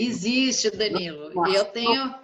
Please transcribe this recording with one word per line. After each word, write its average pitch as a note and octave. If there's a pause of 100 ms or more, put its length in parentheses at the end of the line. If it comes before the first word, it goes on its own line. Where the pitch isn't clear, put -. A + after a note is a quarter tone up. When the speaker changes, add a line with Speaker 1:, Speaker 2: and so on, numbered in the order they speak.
Speaker 1:
Existe, A#3+
Danilo. F3+
Speaker 2:
Nossa. F3
Speaker 1:
E F#3+
eu G3+
tenho, A#3+